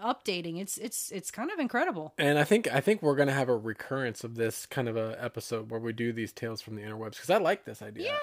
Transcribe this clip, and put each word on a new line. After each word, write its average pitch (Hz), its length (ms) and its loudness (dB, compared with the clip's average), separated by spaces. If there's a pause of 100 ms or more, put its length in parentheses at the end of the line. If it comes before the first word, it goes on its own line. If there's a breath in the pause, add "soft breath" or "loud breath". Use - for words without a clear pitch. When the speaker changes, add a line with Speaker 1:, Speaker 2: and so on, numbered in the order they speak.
Speaker 1:
updating. 180 600 -2
It's, - 160 -6
it's, - 340 -6
it's 185 180 -8
kind 277 220 -6
of 415 80 -4
incredible. 247 580 0
Speaker 2:
And 147 220 6
I 147 60 6
think, 202 280 4
I 135 60 4
think 208 220 4
we're 143 160 6
gonna 139 160 6
have 135 160 4
a 120 80 6
recurrence 113 640 -4
of 117 120 -8
this 113 300 0
kind 127 220 -2
of 113 80 0
a 110 260 -2
episode 113 480 -6
where 113 120 -4
we 117 100 -2
do 117 220 -2
these 113 180 -4
tales 113 300 -8
from 110 160 -10
the 104 60 -8
interwebs, 107 360 -8
'cause - 100 -2
I 190 80 6
like 190 280 2
this - 160 -12
idea. 330 420 -6